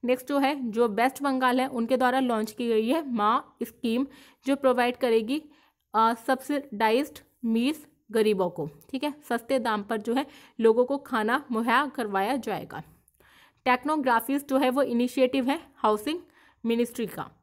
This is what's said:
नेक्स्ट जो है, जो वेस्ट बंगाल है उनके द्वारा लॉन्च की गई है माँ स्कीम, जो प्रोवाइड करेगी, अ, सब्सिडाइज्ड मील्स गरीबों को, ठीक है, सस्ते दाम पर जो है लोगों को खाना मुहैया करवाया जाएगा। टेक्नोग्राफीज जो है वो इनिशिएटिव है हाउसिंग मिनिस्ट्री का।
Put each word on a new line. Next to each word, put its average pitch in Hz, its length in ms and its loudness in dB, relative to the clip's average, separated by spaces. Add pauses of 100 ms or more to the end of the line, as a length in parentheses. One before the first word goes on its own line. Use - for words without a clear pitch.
नेक्स्ट 254 240 -2
जो 285 120 0
है, 269 160 2 (160)
जो 233 180 2
वेस्ट 240 340 0
बंगाल 262 380 2
है 262 80 0
उनके 247 280 0
द्वारा 254 220 2
लॉन्च 226 320 -2
की 240 160 -6
गई 220 200 2
है 311 160 2 (100)
माँ 220 500 0
स्कीम, 247 440 -2 (380)
जो 269 100 2
प्रोवाइड 247 420 2
करेगी, 233 440 0 (520)
अ, 226 200 4 (140)
सब्सिडाइज्ड 262 920 -2 (260)
मील्स 233 400 0 (260)
गरीबों 208 380 2
को, 156 200 -8 (220)
ठीक 262 120 -6
है, 294 100 -4 (160)
सस्ते 240 300 -2
दाम 214 240 -2
पर 220 160 -4
जो 226 140 -4
है 277 120 0 (340)
लोगों 226 260 6
को 277 120 -2
खाना 254 540 -2
मुहैया 233 360 2
करवाया 214 500 -2
जाएगा। 180 460 -8 (840)
टेक्नोग्राफीज 262 840 0
जो 262 100 0
है 269 120 4
वो 262 120 0
इनिशिएटिव 254 680 0
है 311 100 -2 (160)
हाउसिंग 214 440 0 (440)
मिनिस्ट्री 233 440 -2
का। - 220 -12 (140)